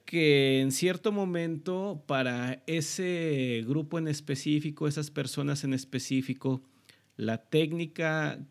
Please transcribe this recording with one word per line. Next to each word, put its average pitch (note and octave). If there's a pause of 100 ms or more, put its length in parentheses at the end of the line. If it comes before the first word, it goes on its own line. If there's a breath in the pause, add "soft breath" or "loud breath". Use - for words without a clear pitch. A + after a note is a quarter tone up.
que C#3
en C3+
cierto F3+
momento F3
para B2+
ese D#3+
grupo D3+
en D#3+
específico, D3
esas D3
personas C#3+
en C3+
específico, C3 (560)
la A2 (120)
técnica D#3 (120)